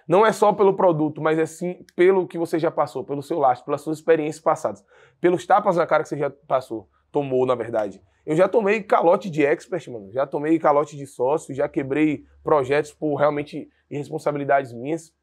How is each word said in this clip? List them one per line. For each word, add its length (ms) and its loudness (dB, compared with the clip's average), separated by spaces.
Não 200 4
é 60 2
só 200 2
pelo 220 2
produto, 480 0
mas 160 0
é 80 0
sim 360 -10
pelo 300 4
que 100 -12
você 220 -2
já 120 0
passou, 340 -4
pelo 180 -8
seu 160 -6
lastro, 260 0
pelas 160 -4
suas 180 -6
experiências 440 0
passadas, 420 -2
pelos 260 0
tapas 300 2
na 100 2
cara 160 2
que 80 -12
você 80 -8
já 100 -2
passou, 600 -6
tomou, 360 0
na 80 2
verdade. 480 -4
Eu 80 -2
já 140 4
tomei 340 0
calote 480 2
de 140 0
expert, 440 -2
mano. 220 -14
Já 160 -4
tomei 320 0
calote 380 2
de 100 -12
sócio, 480 -2
já 140 -2
quebrei 560 -2
projetos 500 0
por 240 -4
realmente 520 -2
irresponsabilidades 800 -2
minhas 400 -10